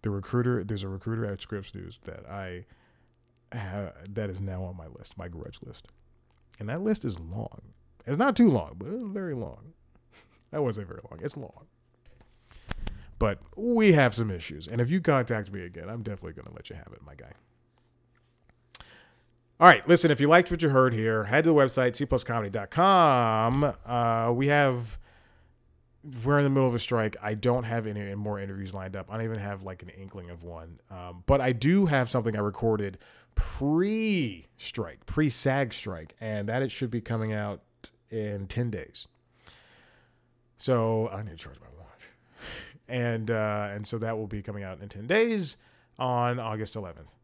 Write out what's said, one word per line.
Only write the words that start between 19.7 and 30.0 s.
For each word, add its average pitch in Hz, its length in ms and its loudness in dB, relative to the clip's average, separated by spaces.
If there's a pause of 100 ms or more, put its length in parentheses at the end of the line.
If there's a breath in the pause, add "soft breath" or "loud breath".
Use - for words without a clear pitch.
listen, 170 200 8
if 135 120 4
you 143 80 4
liked 175 200 8
what 170 120 -2
you 156 80 4
heard 131 240 6
here, 110 320 0
head 135 180 4
to 165 60 4
the 160 40 6
website, 131 400 4
C 147 120 -2
plus 127 180 0
comedy 113 260 -2
dot 101 200 -6
com. 139 1040 4 (120)
Uh, 117 480 2
we 135 140 2
have, 131 500 2 (1300 soft breath)
we're 143 140 4
in 143 80 4
the 139 40 4
middle 135 160 4
of 123 80 2
a 117 60 0
strike. 110 420 0
I 107 120 -4
don't 120 320 2
have 117 200 -2
any 101 300 -6
more 104 240 -4
interviews 98 340 -8
lined 95 220 -10
up. 95 160 -10
I 110 60 -6
don't 113 80 -4
even 113 140 -4
have, 101 240 -6
like, 92 200 -12
an 87 60 -16
inkling 95 400 -16